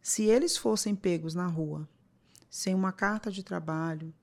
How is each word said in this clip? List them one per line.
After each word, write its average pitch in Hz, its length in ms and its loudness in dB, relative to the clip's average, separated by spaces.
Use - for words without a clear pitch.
se - 220 0
eles 247 340 6
fossem 214 380 2
pegos 165 400 0
na 180 100 -2
rua, 156 420 -4
sem - 240 -2
uma 190 180 2
carta 208 380 -2
de 190 140 -8
trabalho 160 800 -4